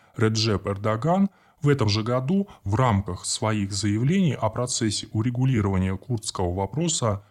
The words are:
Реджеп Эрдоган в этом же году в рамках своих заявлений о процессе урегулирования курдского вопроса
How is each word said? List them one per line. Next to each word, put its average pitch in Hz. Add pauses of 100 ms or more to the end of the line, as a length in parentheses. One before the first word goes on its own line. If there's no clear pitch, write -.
(160)
Реджеп 110
Эрдоган 113 (320)
в 143
этом 135
же 107
году 131 (140)
в 98
рамках 101
своих 107
заявлений 117
о 110
процессе 120
урегулирования 107
курдского 95
вопроса 110